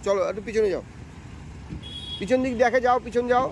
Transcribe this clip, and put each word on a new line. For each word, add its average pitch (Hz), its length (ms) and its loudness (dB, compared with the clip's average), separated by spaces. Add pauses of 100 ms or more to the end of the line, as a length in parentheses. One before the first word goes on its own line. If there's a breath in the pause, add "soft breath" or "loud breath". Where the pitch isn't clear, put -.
চলো, 196 140 4 (100)
একটু 196 160 -6
পিছনে 214 240 2
যাও, 131 140 -2 (1300)
পিছন 233 240 2
দিক 254 200 0
দেখে 247 240 4
যাও, 247 200 6
পিছন 240 260 0
যাও। 254 180 4